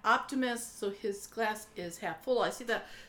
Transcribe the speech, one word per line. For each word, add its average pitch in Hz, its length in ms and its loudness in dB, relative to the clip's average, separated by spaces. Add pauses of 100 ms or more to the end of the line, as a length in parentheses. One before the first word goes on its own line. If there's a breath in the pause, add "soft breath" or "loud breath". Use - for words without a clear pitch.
optimist, 240 720 2
so 202 120 0
his 202 360 -4
glass 214 400 -2 (100)
is 208 220 -6
half 170 240 -4
full. 247 200 4
I 170 80 4
see - 140 -8
that 226 220 0 (220 loud breath)